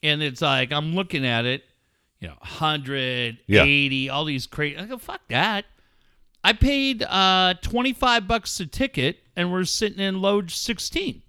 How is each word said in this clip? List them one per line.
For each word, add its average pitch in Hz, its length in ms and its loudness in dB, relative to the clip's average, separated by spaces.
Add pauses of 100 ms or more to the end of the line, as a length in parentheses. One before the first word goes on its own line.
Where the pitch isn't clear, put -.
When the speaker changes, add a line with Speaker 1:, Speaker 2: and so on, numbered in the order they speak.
Speaker 1:
and 151 200 0
it's 135 200 -4
like, 131 280 2
I'm 151 240 -2
looking 180 320 -2
at 117 180 2
it, 127 200 -4 (560)
you 90 80 -10
know, 78 120 -16
hundred, 131 960 -4 (100)
Speaker 2:
Yeah. 104 160 8
Speaker 1:
eighty, 139 440 2
all 143 160 -4
these 143 220 -4
crazy. 147 300 -6
I 170 80 -10
go, 247 140 -12
"Fuck - 300 -14
that." 196 360 0 (800)
I 202 80 8
paid, 269 500 4
uh, 185 600 4
twenty-five 240 640 0
bucks 226 320 -2
a 180 60 -6
ticket, 147 520 0 (160)
and 175 160 0
we're 185 140 0
sitting 202 340 -2
in 190 220 -2
Loge 196 340 0
sixteen. - 760 -4